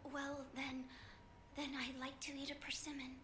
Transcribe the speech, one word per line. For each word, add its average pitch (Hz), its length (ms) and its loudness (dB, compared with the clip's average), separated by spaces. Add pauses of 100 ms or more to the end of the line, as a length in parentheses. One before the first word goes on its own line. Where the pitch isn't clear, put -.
Well, 277 380 2 (140)
then, 262 300 2 (680)
then 285 220 2
I'd 262 220 2
like 269 220 0
to - 120 0
eat 277 180 0
a 294 40 2
persimmon. 277 680 0